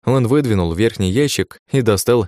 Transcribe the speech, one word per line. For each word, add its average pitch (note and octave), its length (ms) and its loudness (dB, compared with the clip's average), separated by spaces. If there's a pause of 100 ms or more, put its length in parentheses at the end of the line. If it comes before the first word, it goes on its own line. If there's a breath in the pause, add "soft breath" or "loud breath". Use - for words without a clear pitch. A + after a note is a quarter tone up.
он B2+ 220 0
выдвинул G#2+ 460 0
верхний G2 360 -2
ящик B2+ 500 -2 (120)
и C3+ 100 0
достал A2 460 2